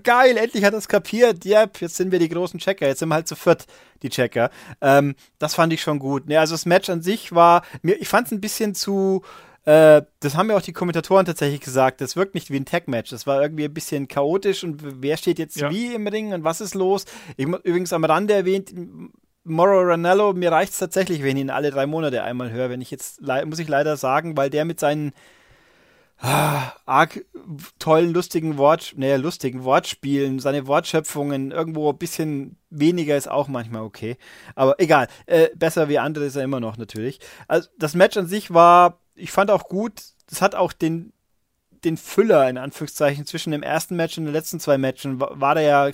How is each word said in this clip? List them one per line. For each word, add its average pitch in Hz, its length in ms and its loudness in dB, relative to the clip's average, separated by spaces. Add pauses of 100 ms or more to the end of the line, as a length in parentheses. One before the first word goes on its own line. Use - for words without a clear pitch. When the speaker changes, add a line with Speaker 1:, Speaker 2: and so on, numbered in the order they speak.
Speaker 1:
geil, 247 340 6
endlich 208 300 0
hat 202 80 4
er's 214 140 -8
kapiert, 208 580 2
yep, 208 340 2
jetzt 175 180 -8
sind 185 140 -2
wir 185 60 2
die 165 120 2
großen 170 300 -6
Checker, - 280 -2
jetzt 135 100 0
sind 165 120 -4
wir 156 60 0
halt 165 120 -4
zu 175 80 -10
viert - 320 2 (340)
die 131 80 -8
Checker." 120 400 0 (320)
Ähm, 139 320 4 (240)
das 151 160 -6
fand 165 180 2
ich 156 120 -2
schon 151 160 -2
gut. 135 280 -4
Ne, 147 120 2
also 156 160 2
das 160 100 -8
Match 180 240 2
an 170 140 -4
sich 190 320 -4
war, 170 260 8 (220)
mir, 196 180 0
ich - 60 -8
fand's - 240 0
ein 208 100 -6
bisschen 208 320 -4
zu, 190 480 0 (440)
äh, 156 380 8 (180)
das 143 160 -2
haben 202 120 2
ja 214 60 2
auch 185 60 2
die - 100 -10
Kommentatoren 175 540 0
tatsächlich 147 340 -2
gesagt, 131 400 0
das - 160 -8
wirkt 196 200 -4
nicht - 160 -8
wie 135 40 -4
ein 135 80 -4
Tag-Match, 131 460 -6
das - 180 -12
war 139 140 2
irgendwie 151 240 -2
ein 147 80 -8
bisschen 147 340 -8
chaotisch 180 560 -2
und 156 180 -10
w-, 143 200 -14
wer 147 160 -2
steht 170 220 -2
jetzt 156 180 -10
Speaker 2:
Ja. 147 120 -2
Speaker 1:
wie 240 240 -6
im 214 140 -6
Ring 214 240 -6
und 170 140 -6
was 160 160 -2
ist 202 120 -10
los? 190 300 0 (320)
Ich 135 120 -4
mu-, 175 160 -4
übrigens 175 280 -2
am 160 140 0
Rande 185 280 2
erwähnt, 190 380 -2
M-, 175 400 -16 (320)
Mauro 180 380 4
Ranallo, 180 500 2
mir 175 220 0
reicht's 180 240 0
tatsächlich, 185 440 -2
wenn 135 140 0
ich 139 60 0
ihn 135 80 -4
alle 143 220 -2
drei 135 140 -2
Monate 147 380 -2
einmal 123 260 -6
höre, 123 200 -4
wenn 123 100 -8
ich 127 120 -14
jetzt - 280 -14
lei-, 139 240 -4
muss 156 160 -8
ich 165 80 -8
leider 151 300 0
sagen, 151 400 -2
weil 139 120 0
der 147 140 -2
mit 165 160 -6
seinen, 147 320 -2 (1080)
ah, 143 520 -2 (140)
arg 139 400 0 (520)
tollen, 165 360 2
lustigen 160 440 -4
Wort-, 151 380 2
naja, 139 220 0
lustigen 131 480 -6
Wortspielen, 139 760 -2
seine 139 260 -4
Wortschöpfungen, 143 840 -2
irgendwo 160 380 -4
ein 143 80 -2
bisschen 151 600 -8 (120)
weniger 151 480 0
ist 135 120 -6
auch 139 200 -2
manchmal 117 320 -8
okay. 110 340 -10 (400)
Aber 135 240 2
egal, 151 300 4 (160)
äh, 165 320 4
besser 160 320 0
wie 147 100 0
andere 147 240 -4
ist 139 140 -6
er 139 80 -4
immer 131 160 -4
noch 110 160 -8
natürlich. 117 420 -10 (300)
Also 160 180 0 (100)
das 156 180 -4
Match 180 200 4
an 190 120 -2
sich 196 260 -8
war, 170 480 6 (180)
ich 175 120 -16
fand 202 180 0
auch 196 180 2
gut, 214 320 -8 (300)
es - 140 -4
hat 196 100 0
auch 190 180 0
den, 165 400 -6 (720)
den 165 140 -2
Füller, 196 500 2
in 127 120 -6
Anführungszeichen, 143 680 -4
zwischen - 240 -8
dem 147 140 -6
ersten 160 320 -4
Match 165 200 -4
und 165 100 -8
den 147 80 -6
letzten 160 260 -6
zwei 143 180 2
Matchen, 131 420 -4
wa-, 139 140 -4
war 139 220 0
da 160 60 2
ja 143 320 4